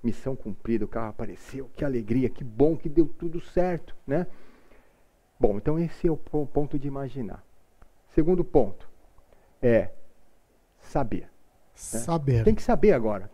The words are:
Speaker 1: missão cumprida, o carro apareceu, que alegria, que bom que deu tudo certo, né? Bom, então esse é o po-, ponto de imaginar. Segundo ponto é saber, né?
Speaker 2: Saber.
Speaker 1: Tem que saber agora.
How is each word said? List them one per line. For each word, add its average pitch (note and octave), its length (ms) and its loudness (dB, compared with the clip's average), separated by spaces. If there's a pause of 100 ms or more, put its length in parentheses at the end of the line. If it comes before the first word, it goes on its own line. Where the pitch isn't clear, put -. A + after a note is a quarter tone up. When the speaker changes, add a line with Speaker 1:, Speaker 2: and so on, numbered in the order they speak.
Speaker 1:
missão B2 320 -2
cumprida, A2 480 -4
o G2+ 60 -4
carro A2+ 180 -4
apareceu, G#2+ 680 -10
que - 120 -6
alegria, B2 440 0
que - 140 -6
bom C3+ 320 2
que D#3+ 140 -4
deu D3+ 180 6
tudo E3+ 320 -4
certo, F3 560 -2 (100)
né? D#3+ 220 -2 (1120)
Bom, G#2 160 4
então D3+ 240 -2
esse E3+ 260 -4
é E3 60 2
o D3 60 -2
po-, D3+ 280 -4
ponto D3 320 -2
de C3+ 80 -2
imaginar. C3+ 560 -8 (720)
Segundo F3 300 4
ponto - 460 2 (720)
é A#2 300 4 (880)
saber, B2+ 420 -2
né? - 80 -14 (440)
Speaker 2:
Saber. C3+ 680 -2
Speaker 1:
Tem G#3+ 120 8
que - 80 2
saber G#3 280 6
agora. G#2 420 0